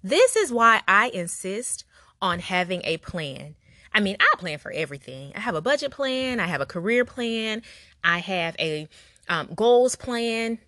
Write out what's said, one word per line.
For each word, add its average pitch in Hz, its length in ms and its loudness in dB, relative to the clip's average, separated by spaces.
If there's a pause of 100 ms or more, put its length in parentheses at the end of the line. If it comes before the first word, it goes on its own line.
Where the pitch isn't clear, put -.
This 370 340 4
is 370 160 2
why 226 340 6
I 202 220 6
insist 190 760 -6 (360)
on 175 200 0
having 180 440 -2
a 160 140 -2
plan. 151 560 -10 (400)
I 214 60 4
mean, 202 200 0
I 571 160 6
plan 160 220 -6
for - 140 -12
everything. 139 640 -8
I - 60 -10
have 214 140 -4
a 156 80 -2
budget 277 300 0
plan. 262 460 -4
I 185 80 0
have 160 140 -2
a 135 60 -2
career 233 400 0
plan. 226 560 -4 (420)
I 170 140 2
have 170 400 -4
a, 156 300 -4 (400)
um, 165 260 -2
goals 240 420 4
plan 233 720 -4